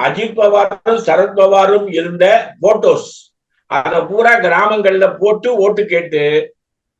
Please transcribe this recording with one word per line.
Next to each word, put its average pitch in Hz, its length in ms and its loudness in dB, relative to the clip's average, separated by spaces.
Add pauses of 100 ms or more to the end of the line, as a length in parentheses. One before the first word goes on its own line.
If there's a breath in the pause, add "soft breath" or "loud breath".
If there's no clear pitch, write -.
அஜித் 170 340 -4
பவாரும் 202 720 0
சரத்பவாரும் 196 880 2
இருந்த 175 680 0
போட்டோஸ் - 480 0 (580)
அதை 151 340 -4
பூரா 226 380 0
கிராமங்கள்ல 190 800 0
போட்டு 214 360 -2
ஓட்டு 202 300 0
கேட்டு, 156 680 -2 (460)